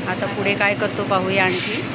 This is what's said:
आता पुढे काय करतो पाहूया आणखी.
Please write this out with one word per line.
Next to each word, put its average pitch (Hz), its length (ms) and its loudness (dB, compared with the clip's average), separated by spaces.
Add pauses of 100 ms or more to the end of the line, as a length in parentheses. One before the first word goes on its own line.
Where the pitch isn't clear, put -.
आता 185 180 -4
पुढे 196 300 -2
काय 202 200 2
करतो 208 280 -2
पाहूया 190 400 2
आणखी. 185 380 2 (140)